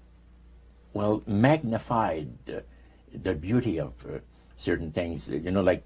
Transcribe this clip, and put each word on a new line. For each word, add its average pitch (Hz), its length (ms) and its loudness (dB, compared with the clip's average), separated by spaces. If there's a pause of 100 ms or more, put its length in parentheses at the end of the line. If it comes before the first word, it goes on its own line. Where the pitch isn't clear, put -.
(960)
well, 104 320 2
magnified, 113 1040 2 (180)
uh, - 140 -8 (600)
the 92 140 0
beauty 98 440 0
of, 71 140 -6 (120)
uh, 71 140 -10 (380)
certain 85 360 -2
things. 82 360 -4
You 80 220 -4
know, 98 100 4
like, 90 240 4